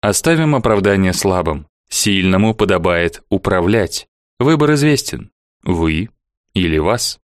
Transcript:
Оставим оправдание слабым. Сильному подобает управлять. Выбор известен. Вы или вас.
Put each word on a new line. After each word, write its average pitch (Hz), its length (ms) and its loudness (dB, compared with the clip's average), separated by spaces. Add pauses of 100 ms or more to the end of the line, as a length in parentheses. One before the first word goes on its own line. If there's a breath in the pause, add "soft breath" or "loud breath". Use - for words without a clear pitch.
Оставим 156 540 0
оправдание 101 560 2
слабым. 87 560 -2 (200)
Сильному 98 680 0
подобает 87 720 0
управлять. 95 760 0 (320)
Выбор 151 340 2
известен. 143 580 -2 (320)
Вы 82 460 -2 (440)
или 82 240 0
вас. 95 420 -2 (120)